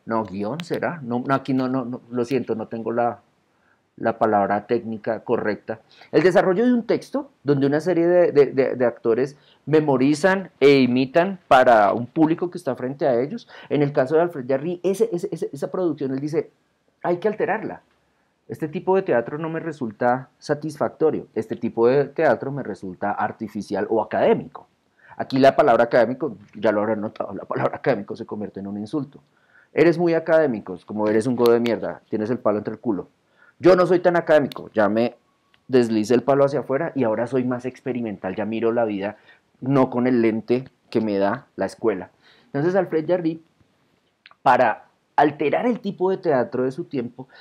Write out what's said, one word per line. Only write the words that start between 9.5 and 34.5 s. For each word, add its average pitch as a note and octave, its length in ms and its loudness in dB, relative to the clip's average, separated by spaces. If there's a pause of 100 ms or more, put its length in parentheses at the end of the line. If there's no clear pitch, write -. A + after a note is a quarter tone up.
memorizan D3+ 840 2 (100)
e C#3 180 8
imitan C3 600 2 (100)
para A#2+ 420 6
un A2 160 -2
público D#3+ 440 0
que - 60 -12
está C3 180 -6
frente C3+ 300 -6
a B2 140 2
ellos. D#3 300 -6 (180)
En C#3 140 0
el C#3+ 100 2
caso D3 240 0
de D#3 60 4
Alfred E3+ 260 -4
Jarry, D3 340 -2
ese, G3 300 0
ese, F3 200 -4
ese, E3 200 -6
esa D#3+ 200 -8
producción, D3+ 420 -4
él C3+ 80 -6
dice, D3+ 300 -4 (520)
"Hay F3 140 -2
que F3 100 -4
alterarla". F3+ 540 -4 (640)
"Este A#2 200 -8
tipo F3+ 280 -2
de F#3+ 60 2
teatro D3 360 -2
no D#3+ 120 -6
me D#3+ 100 -6
resulta B2+ 800 -2
satisfactorio, D3 960 -2
este A2 200 -4
tipo A2+ 320 0
de C#3 180 4
teatro C3+ 460 0
me C#3 120 -6
resulta G2+ 480 -6
artificial G#2 800 -6
o A2 120 2
académico". C3+ 640 -2 (500)
Aquí - 220 -4
la C3+ 160 6
palabra A#2 300 4
académico, A#2+ 520 0 (180)
ya G#2+ 160 0
lo G#2 100 2
habrán G#2+ 200 -2
notado, G#2 320 -8
la F2+ 120 -12
palabra - 320 -2
académico G#2+ 380 -2
se A2 100 -12
convierte G#2 340 -10
en G2 80 -10
un G2+ 100 -8
insulto. C3 440 -8 (520)
"Eres D#3+ 240 4
muy E3+ 160 0
académico", D#3+ 640 0
es E2+ 100 -18
como, G#2+ 220 -4
"Eres A2 200 2
un B2+ 80 0
godo A#2 180 4
de A#2+ 60 4
mierda, F#2+ 500 -4
tienes G#2+ 200 -4
el A#2+ 100 -4
palo G#2+ 200 0
entre A2 140 -8
el G#2+ 60 -14
culo". G2+ 280 -4 (520)
Yo F3 160 6
no F3+ 120 4
soy F3 120 4
tan F3 160 2
académico, D3+ 580 0